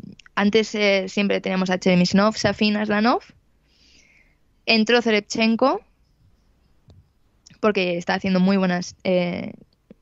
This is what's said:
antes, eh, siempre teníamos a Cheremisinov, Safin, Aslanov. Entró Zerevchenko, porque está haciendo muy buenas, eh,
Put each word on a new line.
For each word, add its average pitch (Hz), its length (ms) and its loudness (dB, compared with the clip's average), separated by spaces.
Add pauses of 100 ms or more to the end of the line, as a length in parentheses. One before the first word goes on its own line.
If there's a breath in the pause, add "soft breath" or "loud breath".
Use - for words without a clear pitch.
(360)
antes, 208 400 0
eh, 196 340 2
siempre 190 320 -2
teníamos 185 300 -2
a 185 80 -2
Cheremisinov, 190 580 2
Safin, 208 400 -2
Aslanov. 214 460 0 (1400 soft breath)
Entró 226 340 2
Zerevchenko, 226 800 0 (1800)
porque 185 380 0
está 180 160 -4
haciendo 190 260 -2
muy 190 180 2
buenas, 180 460 -2
eh, 180 500 -4 (480)